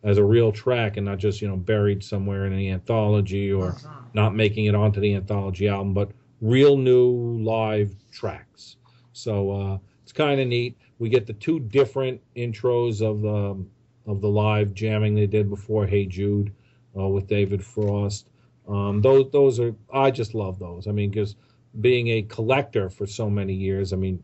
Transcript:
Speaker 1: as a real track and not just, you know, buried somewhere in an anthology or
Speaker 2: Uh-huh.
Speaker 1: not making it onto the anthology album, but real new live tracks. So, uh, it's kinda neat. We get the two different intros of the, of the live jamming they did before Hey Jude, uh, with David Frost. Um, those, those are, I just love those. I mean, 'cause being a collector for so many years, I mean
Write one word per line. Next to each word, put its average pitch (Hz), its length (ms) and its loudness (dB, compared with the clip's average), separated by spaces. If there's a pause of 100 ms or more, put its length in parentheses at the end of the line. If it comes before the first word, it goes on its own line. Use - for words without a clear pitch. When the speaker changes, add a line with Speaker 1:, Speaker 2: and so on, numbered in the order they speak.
Speaker 1:
as 104 140 4
a 104 60 6
real 113 280 6
track 113 460 -2
and 101 80 -4
not 101 120 -4
just, 101 240 -2
you 104 60 -4
know, 98 100 -4
buried 101 460 0
somewhere 98 420 -4
in 95 80 -2
an 95 60 -2
anthology 98 920 0
or 95 180 0
Speaker 2:
Uh-huh. - 200 -10 (240)
Speaker 1:
not 104 220 2
making 107 300 2
it 104 100 4
onto 104 260 2
the 104 140 2
anthology 98 520 -2
album, 101 260 -2
but 101 180 -2 (300)
real 131 360 6
new 123 600 2
live 107 540 0 (180)
tracks. - 680 -12 (360)
So, 101 380 -4
uh, 98 260 -4 (260)
it's - 100 -20
kinda 143 320 0
neat. 120 320 -2 (220)
We 117 100 -4
get 117 160 2
the 110 80 -10
two 156 260 -4
different 127 600 0 (140)
intros 120 680 -2
of 107 200 -2
the, 101 360 -2 (520)
of 101 120 -4
the 104 80 0
live 104 440 2
jamming 107 420 0
they 104 120 2
did 101 220 0
before 101 380 -2
Hey 101 180 2
Jude, 101 460 -2 (460)
uh, 95 100 -2
with 98 200 -2
David 101 360 0
Frost. 101 680 -4 (380)
Um, 101 340 -2
those, 135 300 6
those 135 280 4
are, 117 160 0 (160)
I 135 200 4
just 113 220 -4
love 95 260 -4
those. 90 280 -10
I 104 40 -4
mean, 101 200 -2
'cause 104 240 -4 (460)
being 120 280 2
a 113 140 0
collector 113 680 -2
for 98 160 -8
so 107 240 -6
many 98 240 -2
years, 95 400 -2
I - 40 -2
mean 92 260 -4